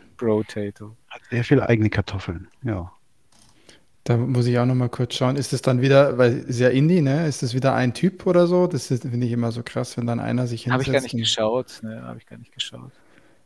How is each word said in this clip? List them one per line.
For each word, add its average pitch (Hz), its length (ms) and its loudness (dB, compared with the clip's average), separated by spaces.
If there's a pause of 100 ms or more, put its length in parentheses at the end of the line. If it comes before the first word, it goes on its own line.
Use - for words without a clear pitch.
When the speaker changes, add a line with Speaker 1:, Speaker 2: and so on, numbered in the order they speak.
(180)
Speaker 1:
Brotato. 107 760 -4 (140)
Speaker 2:
Hat - 200 -18
sehr 120 140 -2
viele 131 260 2
eigene 110 200 4
Kartoffeln, 92 580 -4 (160)
ja. 95 280 -6 (1120)
Speaker 3:
Da 120 140 2
muss 123 300 0
ich 123 120 2
auch 120 60 2
noch 127 100 2
mal 123 140 0
kurz - 260 -6
schauen. 127 200 0
Ist 139 180 -4
es 131 80 -4
dann 127 200 2
wieder, 135 360 6
weil 123 340 4
sehr 123 200 4
Indie, 156 300 4
ne? 147 260 2
Ist 143 160 -4
das 120 100 -4
wieder 127 220 2
ein 120 180 0
Typ - 320 -2
oder 175 220 4
so? 180 200 2
Das 160 240 -4
ist, 123 120 -2
finde 123 220 -2
ich 117 60 -2
immer 117 200 0
so 120 120 -8
krass, - 340 -6
wenn 120 100 -4
dann 117 120 -2
einer 120 280 -2
sich 120 220 -8
Speaker 1:
Hab 127 120 0
ich 139 60 -2
gar 135 60 -2
Speaker 3:
hinsetzt 135 120 0
Speaker 1:
nicht 117 80 -8
Speaker 3:
und 117 60 -2
Speaker 1:
geschaut, 113 640 -2
ne? 110 220 -12
Hab 120 120 -12
ich - 80 -20
gar 117 120 -20
nicht 117 140 -20
geschaut. - 400 -14 (540)